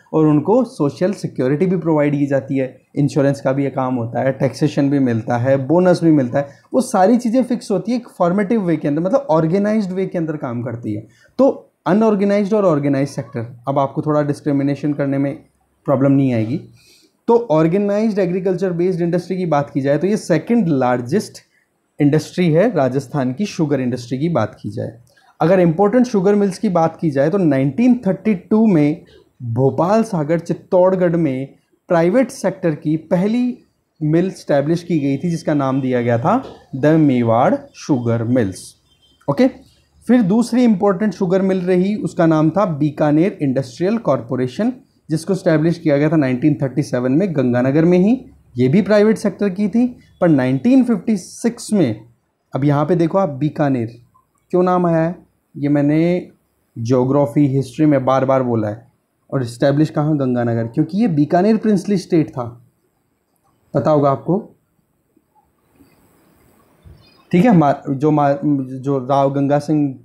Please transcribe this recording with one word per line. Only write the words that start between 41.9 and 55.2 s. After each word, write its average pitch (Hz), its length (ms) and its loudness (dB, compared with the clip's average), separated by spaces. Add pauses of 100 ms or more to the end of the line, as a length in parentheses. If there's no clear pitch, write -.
उसका 175 300 -2
नाम 156 240 2
था 196 160 0
बीकानेर 151 760 0
इंडस्ट्रियल 147 560 -2
कॉरपोरेशन, 127 760 -2 (360)
जिसको 160 240 -4
एस्टैब्लिश 165 440 0
किया 143 200 0
गया 147 120 0
था 165 60 0
नाइनटीन 135 380 0
थर्टी 135 300 -4
सेवन 127 280 -4
में 165 240 0
गंगानगर 131 500 0
में 180 120 4
ही, 214 280 2 (320)
ये 123 100 2
भी 175 140 2
प्राइवेट 208 360 2
सेक्टर 202 320 -4
की 202 180 -2
थी। 247 300 -2 (240)
पर 175 80 4
नाइनटीन 139 540 4
फिफ्टी 226 340 -2
सिक्स - 560 -6
में, 131 320 0 (500)
अब 131 80 -2
यहाँ 147 220 2
पे 175 100 0
देखो 165 220 0
आप 190 120 0
बीकानेर 135 680 -4 (540)
क्यों 180 120 2
नाम 180 220 2
आया 165 120 0
है, 165 180 -2 (420)